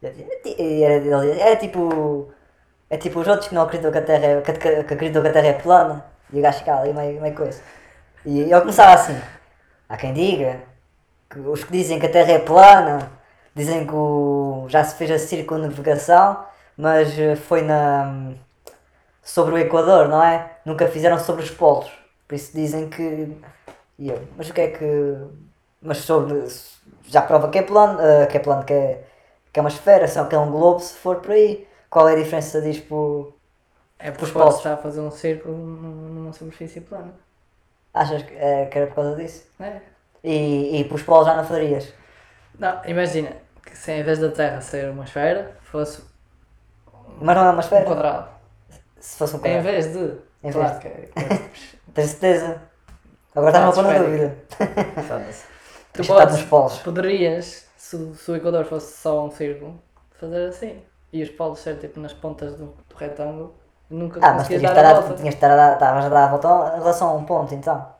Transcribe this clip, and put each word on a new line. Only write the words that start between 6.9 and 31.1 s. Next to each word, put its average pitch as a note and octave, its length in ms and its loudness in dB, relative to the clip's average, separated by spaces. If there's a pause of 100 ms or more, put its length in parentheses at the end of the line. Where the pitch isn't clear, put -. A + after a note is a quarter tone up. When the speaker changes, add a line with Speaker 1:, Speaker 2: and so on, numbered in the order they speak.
Speaker 1:
meio, D3 280 -8
meio D3+ 140 -6
coisa. D3+ 260 -10 (640)
E C#3+ 160 -2
ele E3+ 200 4
começava F#3+ 320 10
assim, D#3+ 260 4 (680)
"Há A2+ 80 -14
quem C3 160 -8
diga C#3 480 -2 (680)
que C#3+ 100 -20
os C#3+ 240 -6
que - 80 -16
dizem E3 280 -2
que E3 60 -2
a E3 60 0
Terra E3+ 220 6
é D#3 60 6
plana, E3+ 720 8 (440)
dizem D#3 300 -4
que D3 80 -10
o, C#3+ 760 -2
já D3+ 140 2
se - 120 -6
fez D#3+ 160 -6
a D#3 80 0
circunnavegação, D#3 1300 0 (320)
mas, D#3 420 0
eh, D3+ 160 0
foi D#3+ 280 -2
na, C#3 680 -2 (920)
sobre E3 340 -2
o - 20 0
Equador, E3 500 4
não D3+ 160 2
é? E3 280 0 (140)
Nunca D#3 220 -2
fizeram E3 320 0
sobre E3 240 -6
os - 80 -12
polos. - 400 0 (360)
Por D3 80 -10
isso C#3+ 200 -14
dizem D#3 340 -6
que." D#3 480 -8 (600)
E C#3 120 -12
eu, B2 120 -8 (160)
"Mas D#3 120 -14
o - 40 -16
que F3+ 80 -2
é D#3+ 80 0
que, D3 480 -4 (640)
mas D3+ 180 -8
sobre, C#3+ 460 -2 (600)
já C#3+ 160 4
prova D3 280 2
que F#3 100 -2
é F#3+ 40 -2
plano, G3+ 380 2
eh, D3 260 6
que C#3+ 100 -4
é - 20 0
plano, C#3 240 -2
que C#3+ 100 -4
é, C#3 300 -2 (500)
que D3+ 60 -2
é - 40 0
uma D3 60 0
esfera, F3+ 380 4
só D3 180 -4
que D#3+ 100 -4
é D3+ 40 4
um D3+ 120 -2
globo E3+ 280 4
se - 180 -16
for F3+ 200 -4